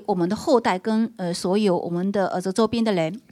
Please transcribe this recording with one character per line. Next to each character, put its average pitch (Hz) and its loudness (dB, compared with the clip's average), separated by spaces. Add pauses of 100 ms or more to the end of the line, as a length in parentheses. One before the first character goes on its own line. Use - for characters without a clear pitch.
我 208 -2
们 175 0
的 208 0
后 254 2
代 202 0
跟， 220 0
呃， 175 -4
所 185 -2
有 202 2
我 - -4
们 180 -2
的， 196 0
呃， - -2
这 185 -4
周 220 2
边 226 -2
的 220 0
人。 170 -2 (120)